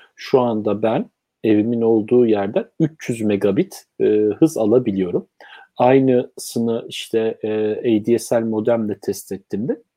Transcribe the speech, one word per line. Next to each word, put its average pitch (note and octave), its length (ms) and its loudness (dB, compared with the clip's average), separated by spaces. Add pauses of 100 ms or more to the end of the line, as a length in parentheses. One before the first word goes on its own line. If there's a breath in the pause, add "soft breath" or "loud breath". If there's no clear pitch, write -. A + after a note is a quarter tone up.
(160 loud breath)
şu - 240 0
anda G#2+ 420 -2
ben A2+ 280 -2 (340)
evimin A2+ 360 2
olduğu A2+ 460 4
yerden G#2 380 0 (160)
üç - 280 -2
yüz A#2 120 -6
megabit, G#2 640 0 (160)
e, - 40 2 (340)
hız D#3+ 180 4
alabiliyorum. G#2 720 0 (500 loud breath)
Aynısını B2 1120 0
işte, A2+ 540 -4
e, G#2+ 300 -2
A G#2+ 340 -2
D A#2 120 2
S - 180 -4
L A2+ 60 0
modemle A2 560 -2
test - 340 -8
ettiğimde G#2+ 500 -8 (140)